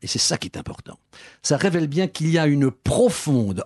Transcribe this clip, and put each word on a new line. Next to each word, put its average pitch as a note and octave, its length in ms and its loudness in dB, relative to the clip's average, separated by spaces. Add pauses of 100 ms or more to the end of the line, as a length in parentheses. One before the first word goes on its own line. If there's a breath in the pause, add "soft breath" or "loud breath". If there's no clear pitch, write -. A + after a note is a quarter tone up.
et - 40 -10
c'est - 120 -4
ça - 180 0
qui - 100 -8
est - 100 -12
important, - 420 -14 (420 loud breath)
ça C#3+ 160 0
révèle E3+ 300 0
bien F3 200 0
qu'il D#3+ 220 -4
y E3 80 2
a D#3+ 80 2
une C#3+ 240 4
profonde B2+ 960 0